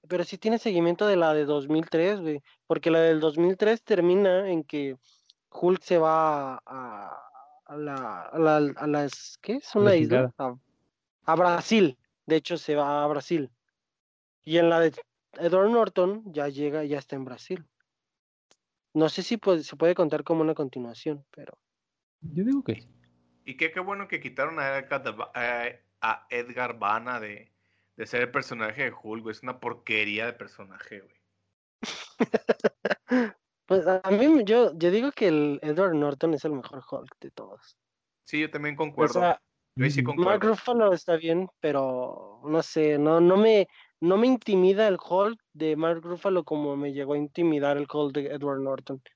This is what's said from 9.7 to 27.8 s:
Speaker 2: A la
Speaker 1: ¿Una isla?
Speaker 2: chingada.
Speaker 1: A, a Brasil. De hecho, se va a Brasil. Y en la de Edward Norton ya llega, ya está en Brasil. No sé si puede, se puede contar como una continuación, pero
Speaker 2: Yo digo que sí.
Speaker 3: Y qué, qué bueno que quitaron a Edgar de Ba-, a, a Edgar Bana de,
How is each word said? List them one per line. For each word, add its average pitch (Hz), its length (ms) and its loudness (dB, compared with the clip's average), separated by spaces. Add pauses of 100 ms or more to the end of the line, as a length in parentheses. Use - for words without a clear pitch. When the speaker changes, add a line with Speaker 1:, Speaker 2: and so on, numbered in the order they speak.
Speaker 2:
A 220 40 2
la 202 80 4
Speaker 1:
¿Una 196 100 8
isla? 127 360 2
Speaker 2:
chingada. - 20 -20 (920)
Speaker 1:
A, 160 80 0
a - 20 4
Brasil. 175 640 2 (280)
De 160 100 2
hecho, 165 200 -2
se 147 200 -2
va 147 260 0
a 147 60 0
Brasil. 147 420 -4 (920)
Y 160 140 0
en 170 100 4
la 170 120 4
de 160 120 2 (400)
Edward 185 380 2
Norton 208 520 0 (100)
ya 147 160 -4
llega, 147 360 -4
ya 143 140 -4
está 139 180 -10
en 131 80 -8
Brasil. 147 400 -12 (1300)
No 156 140 4
sé 185 140 -6
si 233 160 -4
puede, 175 260 0
se - 120 -16
puede 165 180 2
contar 151 300 0
como 165 180 0
una 160 120 0
continuación, 135 680 -8 (100)
pero - 240 -20 (640)
Speaker 2:
Yo 160 240 -6
digo 269 180 0
que 107 200 -4
sí. - 60 -20 (560)
Speaker 3:
Y 131 120 -16
qué, 160 160 -2
qué 185 80 -8
bueno 196 280 -8
que 160 120 -8
quitaron 143 380 -6
a 139 200 -2
Edgar 135 260 -6
de 120 80 -6
Ba-, 110 220 -12
a, 120 340 -4 (320)
a 110 300 -4
Edgar 120 480 -6
Bana 113 420 -4
de, 104 320 -16 (440)